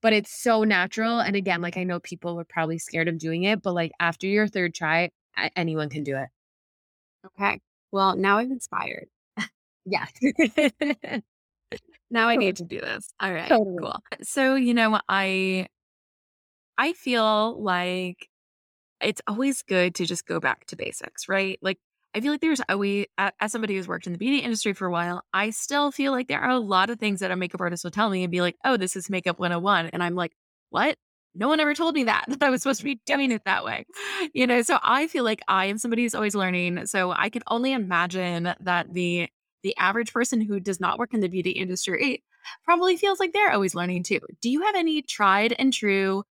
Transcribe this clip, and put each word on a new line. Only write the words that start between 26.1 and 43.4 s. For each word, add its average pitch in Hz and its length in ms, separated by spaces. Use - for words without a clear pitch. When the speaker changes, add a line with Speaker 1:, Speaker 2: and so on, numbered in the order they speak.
Speaker 2:
like 254 160
there 285 120
are 254 100
a 254 80
lot 196 320
of 226 80
things 202 220
that 185 100
a 185 60
makeup 180 240
artist 175 240
will 175 60
tell 214 200
me 185 120
and 180 80
be 175 100
like, 175 240
"Oh, 262 120
this 185 200
is 185 120
makeup 180 300
one 175 140
oh 170 60
one." 175 280
And 175 160
I'm 175 120
like, 175 200
"What? 269 260
No 202 140
one 311 120
ever 294 140
told 320 200
me 269 100
that, 214 200
<laughs> - 40
that 277 140
I 285 80
was 254 120
supposed 262 180
to - 40
be 277 220
doing 277 240
it 220 140
that - 200
way." 110 200
You 254 140
know, 240 160
so 254 200
I 277 240
feel 294 180
like 220 240
I 190 180
am 202 120
somebody 233 240
who's 226 120
always 208 200
learning. 180 520
So 185 240
I 202 180
can 233 200
only 247 240
imagine 180 880
that 180 320
the, 175 360
the - 140
average 220 360
person 240 280
who 208 200
does 185 200
not 175 180
work 240 140
in 220 80
the 185 80
beauty 180 220
industry 185 720
probably 349 340
feels 392 220
like 370 140
they're 403 200